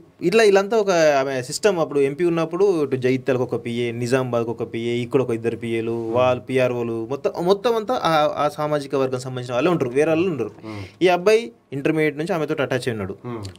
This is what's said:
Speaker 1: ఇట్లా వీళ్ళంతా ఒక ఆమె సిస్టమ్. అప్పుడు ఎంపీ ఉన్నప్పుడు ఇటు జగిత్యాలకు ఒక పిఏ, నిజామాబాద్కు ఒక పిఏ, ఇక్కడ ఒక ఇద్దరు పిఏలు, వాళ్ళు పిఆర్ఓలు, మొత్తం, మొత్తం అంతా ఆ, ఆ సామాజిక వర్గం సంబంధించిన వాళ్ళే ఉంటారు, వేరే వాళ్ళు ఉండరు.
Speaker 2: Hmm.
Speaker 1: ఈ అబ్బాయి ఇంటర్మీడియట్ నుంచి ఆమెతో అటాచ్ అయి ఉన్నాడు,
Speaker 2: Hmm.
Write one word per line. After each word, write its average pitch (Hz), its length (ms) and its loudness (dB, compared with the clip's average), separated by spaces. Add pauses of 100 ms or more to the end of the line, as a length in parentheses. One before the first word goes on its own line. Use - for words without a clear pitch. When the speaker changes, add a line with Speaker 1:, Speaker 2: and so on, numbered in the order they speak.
(220)
Speaker 1:
ఇట్లా 214 220 4
వీళ్ళంతా 202 340 4
ఒక 202 140 2
ఆమె 139 500 2
సిస్టమ్. 175 380 0
అప్పుడు 147 200 0
ఎంపీ 143 260 2
ఉన్నప్పుడు 170 580 2
ఇటు 135 120 0
జగిత్యాలకు 127 480 0
ఒక 123 220 -4
పిఏ, 120 260 -2
నిజామాబాద్కు 120 600 0
ఒక 113 220 -6
పిఏ, 117 200 -4
ఇక్కడ 120 280 0
ఒక 117 80 -2
ఇద్దరు 113 280 -2
పిఏలు, 113 540 -4
వాళ్ళు 123 300 2
పిఆర్ఓలు, 120 680 -2
మొత్తం, 139 220 -2 (100)
మొత్తం 196 340 2
అంతా 220 280 -2
ఆ, 156 340 2
ఆ 147 120 0
సామాజిక 147 460 -4
వర్గం 131 240 0
సంబంధించిన 127 340 -8
వాళ్ళే 139 180 2
ఉంటారు, 139 180 0
వేరే 147 200 2
వాళ్ళు 165 200 2
ఉండరు. 123 180 -2
Speaker 2:
Hmm. 104 540 -12
Speaker 1:
ఈ 170 60 6
అబ్బాయి 214 440 4 (220)
ఇంటర్మీడియట్ 151 440 0
నుంచి 156 160 -4
ఆమెతో 147 300 -2
అటాచ్ 127 160 0
అయి 131 120 -2
ఉన్నాడు, 101 220 -6
Speaker 2:
Hmm. 113 460 -10